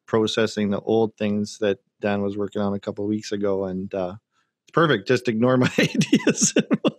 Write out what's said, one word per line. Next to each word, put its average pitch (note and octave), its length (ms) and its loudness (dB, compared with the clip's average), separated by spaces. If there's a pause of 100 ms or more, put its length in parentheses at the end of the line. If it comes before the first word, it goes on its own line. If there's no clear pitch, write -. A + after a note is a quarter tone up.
processing G#2+ 640 0
the G2 120 -2
old A2 340 0
things G#2 440 -4
that G2+ 200 0 (220)
Dan G2+ 200 0
was G2+ 160 -2
working G#2 240 -4
on G2+ 120 -2
a G2+ 60 -4
couple G#2 260 -8
of G#2 40 -4
weeks G#2+ 220 -4
ago, G2+ 320 -2
and, F#2 320 -6
uh, F#2 200 -4 (500)
it's - 80 -20
perfect. D3 340 2
Just B2 220 2
ignore A#2+ 260 2
my B2+ 200 4
<laughs> - 40 -4
ideas. - 800 2
<laughs> - 40 0 (360)